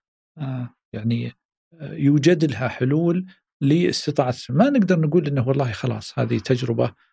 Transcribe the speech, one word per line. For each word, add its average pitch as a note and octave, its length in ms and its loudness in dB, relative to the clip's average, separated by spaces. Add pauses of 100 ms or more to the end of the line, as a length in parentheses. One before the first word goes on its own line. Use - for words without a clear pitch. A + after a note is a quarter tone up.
(380)
آه، C3 360 -10 (180)
يعني، A#2 400 -4 (480)
آه، D3 120 -12
يوجد D3+ 520 2
لها B2 240 -2
حلول E3+ 580 0 (340)
لاستطاعة. C#3+ 760 0 (160)
ما F#3+ 200 4
نقدر F#3 300 2
نقول D#3 260 2
إنه C3+ 220 0
والله C3+ 240 0
خلاص A2 460 -6
هذه A#2 200 0
تجربة A#2+ 560 0 (180)